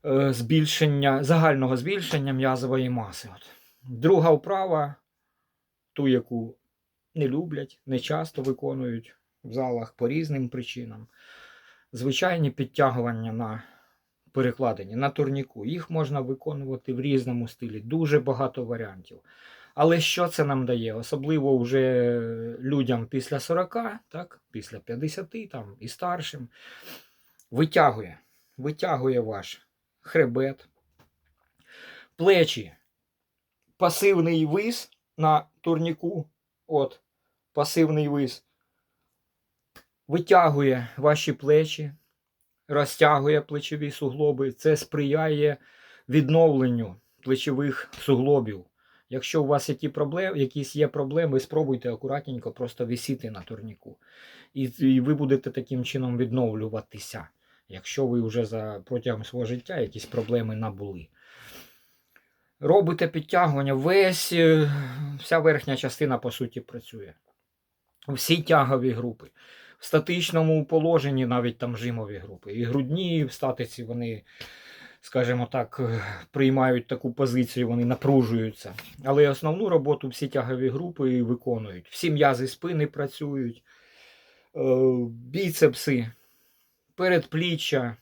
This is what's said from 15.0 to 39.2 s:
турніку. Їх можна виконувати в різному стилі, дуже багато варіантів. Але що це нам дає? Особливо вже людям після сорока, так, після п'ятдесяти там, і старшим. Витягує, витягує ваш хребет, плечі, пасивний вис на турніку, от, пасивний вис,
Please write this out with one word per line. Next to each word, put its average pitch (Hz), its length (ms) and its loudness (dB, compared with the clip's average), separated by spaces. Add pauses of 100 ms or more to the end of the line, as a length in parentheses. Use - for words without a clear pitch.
турніку. 135 560 -4
Їх 165 240 -6
можна 147 300 -2
виконувати 135 720 -6
в 123 80 -4
різному 127 480 0
стилі, 110 320 -12
дуже 147 400 2
багато 127 440 -4
варіантів. 107 560 -12 (540)
Але 165 260 6
що 175 280 0
це 156 160 0
нам 135 220 0
дає? 113 280 -2
Особливо 135 640 0
вже 123 640 2 (400)
людям 127 460 -2
після 131 340 -6
сорока, 208 680 -4
так, - 320 -16 (100)
після - 280 -14
п'ятдесяти 156 680 -8
там, 107 340 -14
і 110 80 -14
старшим. 156 600 -8 (1000)
Витягує, 120 680 2 (380)
витягує 135 640 -2
ваш 104 480 -10 (320)
хребет, 135 680 -2 (1500)
плечі, 160 560 4 (1040)
пасивний 170 680 2
вис 208 440 -2 (260)
на 156 300 2 (140)
турніку, 165 680 -2 (380)
от, 147 340 -2 (520)
пасивний 151 560 2
вис, 143 360 -2 (1600)